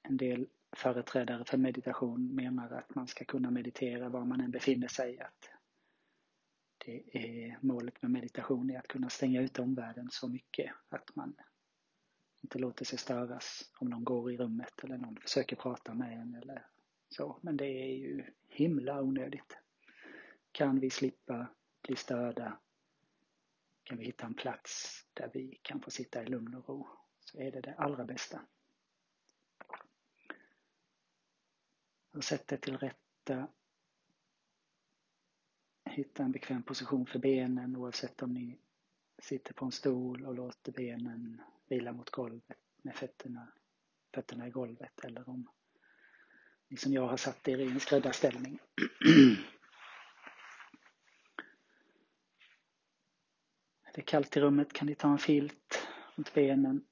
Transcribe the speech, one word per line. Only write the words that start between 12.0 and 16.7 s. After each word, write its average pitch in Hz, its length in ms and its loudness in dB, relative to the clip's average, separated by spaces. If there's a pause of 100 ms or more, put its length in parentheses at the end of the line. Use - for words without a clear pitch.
inte - 180 -8
låter 127 260 -4
sig 127 140 -6
störas - 760 -6
om 127 120 -2
någon 117 140 -4
går 123 280 0
i 120 60 -6
rummet 113 460 -4
eller 131 140 -8
någon 117 220 -10
försöker - 360 0
prata 120 380 -8
med 117 280 -6
en 120 140 -10
eller 135 320 -14 (420)